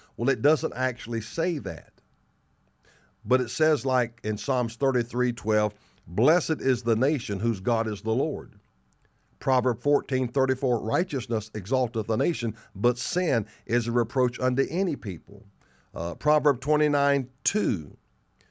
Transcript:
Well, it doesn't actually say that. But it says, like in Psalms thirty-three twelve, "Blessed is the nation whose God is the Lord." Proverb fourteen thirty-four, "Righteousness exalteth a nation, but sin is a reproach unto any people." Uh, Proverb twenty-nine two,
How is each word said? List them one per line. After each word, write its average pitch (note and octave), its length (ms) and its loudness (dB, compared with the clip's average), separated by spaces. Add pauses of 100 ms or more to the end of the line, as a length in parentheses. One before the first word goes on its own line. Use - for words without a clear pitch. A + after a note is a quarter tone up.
(180)
Well, A#2+ 120 0
it A#2+ 120 0
doesn't D3 340 2
actually A#2 460 -4
say E3 380 -4
that. E2+ 340 -10 (1300)
But B2+ 160 2
it A#2 80 -4
says, D#3 360 2
like B2+ 380 0
in G#2+ 140 -2
Psalms B2 400 -2
thirty-three B2 560 0
twelve, G#2+ 400 0 (340)
"Blessed C3 540 2
is B2+ 200 2
the A2+ 140 2
nation A#2 460 0
whose A2 180 0
God A2+ 260 0
is G#2 160 -6
the A2 120 -2
Lord." B2+ 400 -4 (840)
Proverb B2+ 420 2
fourteen C#3 480 2
thirty-four, C3 500 0
"Righteousness A#2+ 760 -2
exalteth A2+ 560 -2
a A2 60 2
nation, A#2+ 400 -2 (180)
but A#2+ 240 2
sin C#3+ 480 0 (200)
is A#2 200 0
a A#2+ 60 -4
reproach A#2+ 480 0
unto B2+ 300 0
any F3 260 -2
people." D#2+ 500 -10 (480)
Uh, E2+ 220 -6
Proverb D3 460 2
twenty-nine C#3+ 680 2 (160)
two, B2 540 -2 (540)